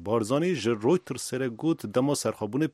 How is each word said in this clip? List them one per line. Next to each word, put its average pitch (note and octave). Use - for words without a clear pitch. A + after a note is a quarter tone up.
Barzanî A#2+
ji A2+
Reuters A#2+
re C3
got B2
dema C3+
serxwebûnê A2+